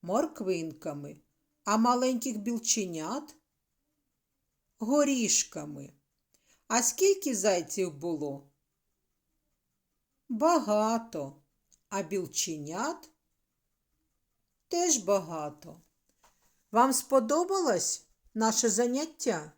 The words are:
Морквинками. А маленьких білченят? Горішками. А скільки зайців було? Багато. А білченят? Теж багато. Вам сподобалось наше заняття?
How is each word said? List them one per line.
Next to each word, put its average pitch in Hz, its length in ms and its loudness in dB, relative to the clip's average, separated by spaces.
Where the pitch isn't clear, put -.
Морквинками. 170 1120 -4
А 208 120 2
маленьких 247 640 2
білченят? 208 960 -4
Горішками. 214 1120 0
А 233 140 2
скільки 381 540 2
зайців 185 580 0
було? 143 560 -6
Багато. 220 1120 2
А 196 140 -4
білченят? 175 1080 -6
Теж 349 300 2
багато. 165 840 -4
Вам 247 200 4
сподобалось 277 1120 2
наше 220 340 2
заняття? 240 880 -2